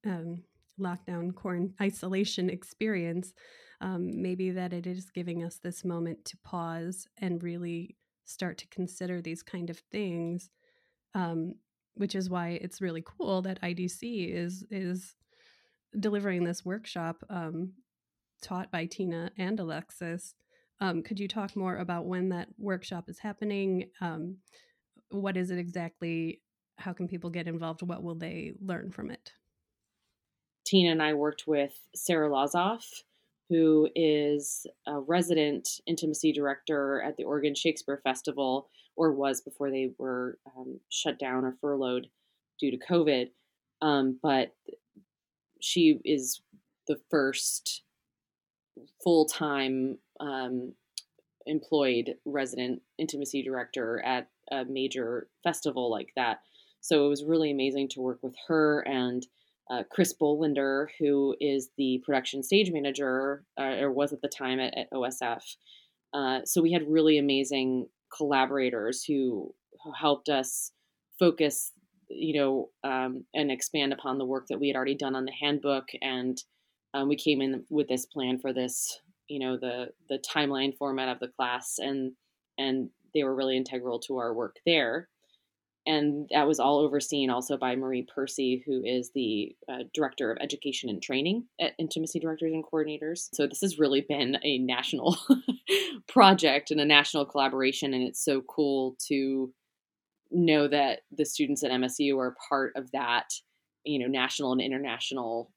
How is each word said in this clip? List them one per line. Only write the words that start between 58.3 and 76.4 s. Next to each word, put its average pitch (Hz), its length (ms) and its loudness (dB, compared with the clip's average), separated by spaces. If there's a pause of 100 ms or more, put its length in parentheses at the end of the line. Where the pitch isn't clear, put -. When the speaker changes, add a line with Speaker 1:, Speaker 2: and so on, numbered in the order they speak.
Speaker 2:
her 151 340 6
and, 127 440 -2 (440)
uh, 123 220 -2
Chris 180 220 4
Bolander, 147 720 2 (120)
who 143 400 4
is 139 380 0
the 131 280 2
production 135 380 0
stage 196 280 4
manager, 139 720 -2 (160)
uh, 135 220 -2
or 139 100 2
was 143 220 0
at 135 80 -10
the 143 60 -4
time 131 320 -2
at, - 180 -2
at - 140 -6
O 131 120 -2
S 127 180 -4
F. 117 220 -4 (680)
Uh, 131 320 0
so - 160 2
we 165 100 6
had 165 160 2
really 156 300 8
amazing 135 720 2 (280)
collaborators 131 880 0
who, 131 500 -2 (300)
who 151 80 -14
helped 143 380 2
us - 420 -2 (480)
focus, 160 520 4 (380)
you 151 300 0
know, 135 300 2 (140)
um, 131 500 -2
and 147 180 0
expand 139 400 0
upon 131 280 -4
the 131 60 -2
work 131 240 -2
that 143 100 -4
we 143 80 2
had 143 80 2
already 135 200 0
done 135 200 -4
on 131 100 -2
the 135 160 -8
handbook. 143 460 0 (140)
And, 127 360 -2 (560)